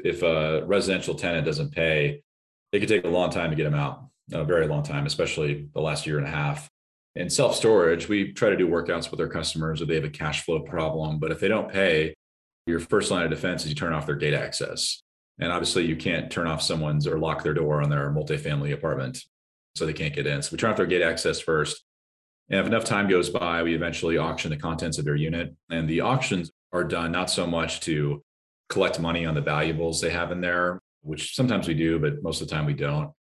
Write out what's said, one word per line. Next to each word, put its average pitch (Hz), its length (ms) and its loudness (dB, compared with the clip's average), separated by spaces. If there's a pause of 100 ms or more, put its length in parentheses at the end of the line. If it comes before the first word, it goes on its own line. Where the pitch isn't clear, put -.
if 85 240 0
a 78 420 2
residential 92 480 2
tenant 82 320 0
doesn't 73 240 -2
pay, 78 500 0 (520)
it 101 80 4
could 104 80 -2
take 104 160 4
a 87 40 0
long 87 220 2
time 82 200 -2
to 76 60 0
get 76 100 0
'em 73 80 2
out, 71 340 -2 (240)
a 80 100 -2
very 80 240 4
long 73 160 0
time, 71 240 -2
especially 73 640 -2
the 80 80 -4
last 76 240 -2
year 76 140 0
and 69 80 0
a 71 40 -6
half. 73 380 -4 (460)
In 90 160 -4
self-storage, 98 800 4
we 98 240 2
try 110 180 4
to 92 60 4
do 90 120 4
workouts 82 440 0
with 80 80 -4
our 78 80 0
customers 80 520 -2
if 78 80 -4
they 80 80 2
have 73 80 0
a 73 60 -4
cash 76 340 -4
flow 80 160 0
problem. 78 580 -2
But 78 120 -2
if 80 80 -4
they 98 100 2
don't 107 220 2
pay, 82 440 2 (520)
your 82 120 2
first 98 320 2
line 90 140 2
of 78 60 0
defense 82 340 -2
is 78 60 -4
you 76 40 -2
turn 82 180 -2
off 76 140 -2
their 73 80 0
gate 73 200 0
access. - 680 -4 (380)
And 85 100 -2
obviously, 87 360 2
you 80 100 0
can't 80 340 -2
turn 85 160 -2
off 78 160 -2
someone's 76 460 0
or 80 100 0
lock 78 240 -2
their 76 120 0
door 76 280 2
on 73 80 2
their 71 220 0
multifamily 73 600 -2
apartment, 67 460 -4 (560)
so 82 120 -4
they 78 60 -2
can't 76 220 -4
get 71 120 -2
in. 71 140 0
So - 120 -6
we - 60 -6
turn 113 120 2
off 101 60 0
their 95 100 2
gate 87 160 4
access 82 380 0
first. 76 440 0 (640)
And 95 120 2
if 98 60 0
enough 110 180 0
time 101 240 2
goes 87 200 4
by, 85 360 -2
we 85 100 0
eventually 82 420 -2
auction 78 340 -2
the 76 60 -4
contents 80 420 -4
of 76 60 -2
their 73 120 0
unit. 82 360 -2 (160)
And 82 200 -2
the 82 140 2
auctions 104 500 0 (200)
are 87 120 0
done 85 260 -2
not 90 180 -2
so 92 160 0
much 82 360 -2
to 73 420 -2 (460)
collect 90 320 2
money 82 260 0
on 78 80 0
the 73 60 0
valuables 78 600 0
they 82 100 0
have 85 200 -2
in 90 100 -4
there, 90 400 0 (200)
which 78 340 -8
sometimes 110 320 2
we 82 80 0
do, 82 240 2
but 73 240 -2
most 80 180 -4
of 78 60 -8
the 80 80 -6
time 76 120 0
we 73 80 0
don't. 73 360 -2 (260)